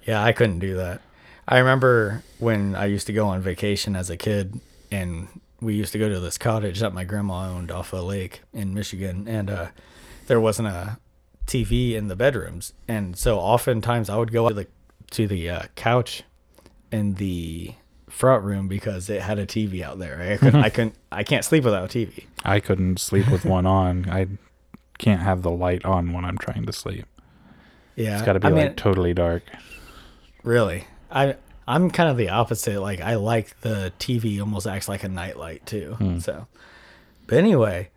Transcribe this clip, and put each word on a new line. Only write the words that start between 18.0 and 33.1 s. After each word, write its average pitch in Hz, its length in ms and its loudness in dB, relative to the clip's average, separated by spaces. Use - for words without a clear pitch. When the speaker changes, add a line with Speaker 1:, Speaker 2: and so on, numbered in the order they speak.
Speaker 1:
front 127 340 4
room 98 260 -2
because 95 420 -6
it 101 100 -2
had 101 180 -2
a 101 80 -2
T 107 200 -2
V 92 180 -6
out 73 140 -12
there. 80 220 -10
I 95 180 -2
couldn't, 139 220 8
Speaker 2:
<laughs> 131 40 6
Speaker 1:
I 131 60 4
couldn't, 113 240 0
I 101 100 -4
can't 107 220 0
sleep 160 200 4
without 101 200 2
a 98 40 -8
T 113 180 -2
V. - 200 -16
Speaker 2:
I 98 160 4
couldn't 92 380 0
sleep 98 320 2
with 92 140 2
one 92 220 2
on. 90 440 2
I 92 160 0
can't 101 220 4
have 92 220 0
the 90 80 0
light 90 340 0
on 87 280 2
when 87 120 -4
I'm 90 140 -4
trying - 280 -6
to 104 60 -6
sleep. 98 320 -8
Speaker 1:
Yeah, 107 200 -2
Speaker 2:
It's 104 100 -4
gotta 95 140 4
be, 101 80 4
Speaker 1:
I - 20 8
Speaker 2:
like, 156 180 6
Speaker 1:
mean, - 80 -6
Speaker 2:
totally 92 380 2
dark. 87 280 0
Speaker 1:
Really? 104 440 2
I, 139 260 2
I'm 160 240 4
kind 170 200 2
of 131 60 2
the 104 140 0
opposite. 101 500 0
Like, 95 200 -4
I 110 160 -2